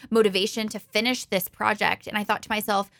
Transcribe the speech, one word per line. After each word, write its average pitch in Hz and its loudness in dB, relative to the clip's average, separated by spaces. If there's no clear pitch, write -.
motivation 214 2
to - -10
finish 240 -2
this 190 -2
project?" 208 -2
And - -8
I 208 -2
thought 208 -2
to - -18
myself, 208 -2